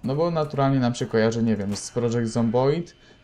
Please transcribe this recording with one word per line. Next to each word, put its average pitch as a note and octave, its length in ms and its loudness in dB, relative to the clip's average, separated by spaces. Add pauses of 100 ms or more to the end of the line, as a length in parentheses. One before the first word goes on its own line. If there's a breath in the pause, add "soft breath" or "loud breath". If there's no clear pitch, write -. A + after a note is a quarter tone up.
No B2+ 100 -2
bo E3 160 0
naturalnie C#3 500 0
nam A#2+ 140 0
się A#2+ 120 -4
kojarzy, A2+ 360 2
nie A2 140 2
wiem, G2+ 200 -4
z - 140 -12
Project A#2 420 -2
Zomboid, B2+ 600 0 (300 loud breath)